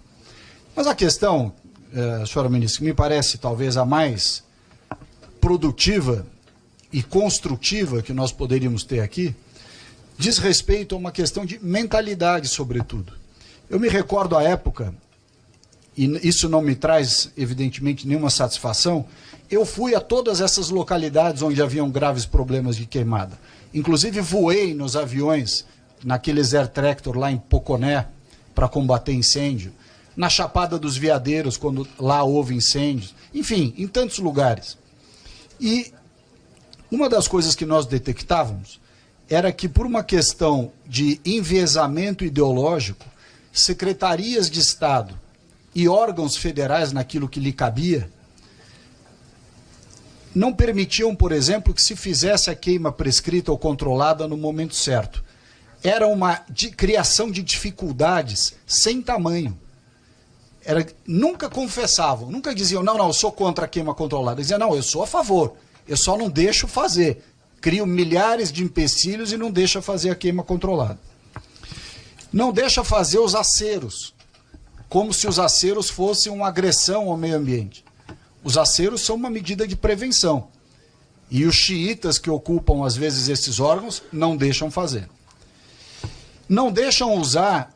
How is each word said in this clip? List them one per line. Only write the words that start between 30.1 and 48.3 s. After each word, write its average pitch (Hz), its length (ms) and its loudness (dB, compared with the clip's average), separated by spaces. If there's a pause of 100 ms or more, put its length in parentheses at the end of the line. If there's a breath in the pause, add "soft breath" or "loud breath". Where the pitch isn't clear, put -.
Na 175 140 0
Chapada 175 480 0
dos 147 180 -4
Veadeiros, 143 640 0
quando 135 300 -4 (100)
lá 143 260 2
houve 139 300 2
incêndios. 131 640 -2 (180 loud breath)
Enfim, 185 420 0
em 190 120 -6
tantos 247 320 -2
lugares. 139 580 0 (800 loud breath)
E 240 320 -2 (1000)
uma 262 180 2
das 214 180 4
coisas 165 280 2
que 170 100 -4
nós 156 220 2
detectávamos 123 920 -4 (480 soft breath)
era 160 240 2
que, 185 160 -4
por 233 200 2
uma 233 160 0
questão 147 680 2 (140)
de 143 400 0
enviesamento 175 1000 0
ideológico, 139 840 0 (440 soft breath)
secretarias 185 1000 0
de 165 80 -4
Estado 131 600 0 (540)
e 175 160 4
órgãos 185 480 2
federais, 143 540 -2
naquilo 139 360 -4
que 143 120 -10
lhe 139 120 -2
cabia, 135 560 0 (2250 loud breath)